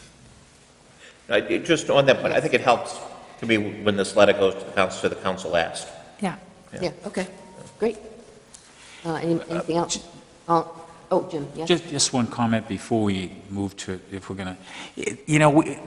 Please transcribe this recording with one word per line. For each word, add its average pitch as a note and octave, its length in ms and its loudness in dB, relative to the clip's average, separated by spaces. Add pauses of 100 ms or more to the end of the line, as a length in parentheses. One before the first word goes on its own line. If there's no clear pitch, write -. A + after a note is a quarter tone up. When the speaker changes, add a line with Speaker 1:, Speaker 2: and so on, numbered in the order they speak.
(1300)
Speaker 1:
I, A2 80 4
it, - 280 0
just E3 240 0
on C#3 160 6
that B2+ 160 6
point, G#2+ 120 -2
I G#2+ 40 4
Speaker 2:
Yes. C3 60 2
Speaker 1:
think D3 100 -2
it A#2+ 80 4
helps - 360 2 (420)
to B2 60 -8
me A2+ 120 4 (260)
when G#2 140 4
this G2 180 0
letter G2+ 180 8
goes G2 220 2
to - 100 -10
the - 60 -14
council, F#2 300 0
so F#2+ 80 2
the E2 60 -6
council F2+ 400 -4
asked. - 320 0 (340)
Speaker 3:
Yeah. F3+ 140 -4 (380)
Speaker 1:
Yeah. - 100 -12
Speaker 2:
Yeah, D#3 80 -2 (140)
okay. F#3+ 220 -6 (520)
Great. A3 180 -2 (1080)
Uh, E3 100 -4
any, E3 200 -2
Speaker 4:
Uh, - 140 -4
Speaker 2:
anything E3 280 -4
else? - 180 -2
Speaker 4:
j- - 60 -8 (480)
Speaker 2:
Uh, E3 140 2 (480)
oh, F#3 180 0
Jim, C#3+ 260 -6
yes? D#3+ 120 -8
Speaker 4:
Just, F3 220 2
just C#3+ 240 -2
one A#2+ 140 2
comment A2+ 420 0
before G#2+ 340 0
we F#2+ 280 0 (180)
move G2 280 -4
to, F#2 220 -8 (120)
if F#2+ 180 -12
we're G2 80 -8
gonna, F#2 200 -8 (380)
y-, - 300 -6
you D3+ 140 4
know, D3+ 100 8
we, C#3+ 380 4